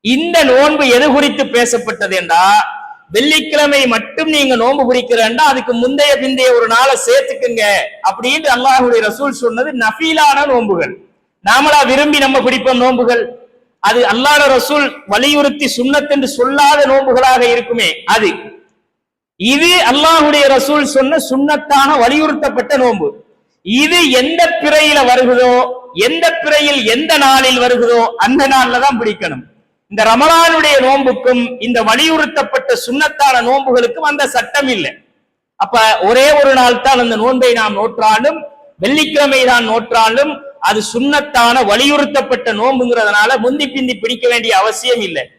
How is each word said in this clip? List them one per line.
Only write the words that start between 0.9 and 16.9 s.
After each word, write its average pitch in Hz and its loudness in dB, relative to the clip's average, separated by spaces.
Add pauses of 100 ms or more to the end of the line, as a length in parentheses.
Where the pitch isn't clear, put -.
எது 247 2
குறித்து 285 0 (140)
பேசப்பட்டது 220 -4
என்றா, 175 2 (720)
வெள்ளிக்கிழமை 294 0 (120)
மட்டும் 262 -6
நீங்க 269 0
நோன்பு 269 0
பிடிக்கிறேன்டா, 240 0
அதுக்கு 254 -4 (100)
முந்தைய 285 0 (100)
பிந்தைய 254 0
ஒரு 233 2
நாளை 254 2 (120)
சேர்த்துக்குங்க 240 -2 (440)
அப்படின்னு 262 -4
அல்லாஹ்வுடைய 247 2
ரசூல் 262 -6
சொன்னது 240 -4 (140)
நஃபீலான 311 0 (140)
நோன்புகள். 185 -2 (540)
நாமளா 285 4 (100)
விரும்பி 294 0
நம்ம 269 0
பிடிப்போம் 254 0
நோன்புகள், 240 0 (680)
அது 240 2 (120)
அல்லாஹ்வுடைய 285 2 (100)
ரசூல் 285 -2 (260)
வலியுறுத்தி 285 0 (100)
சுன்னத் 277 -2
என்று 269 -2 (100)
சொல்லாத 285 2 (120)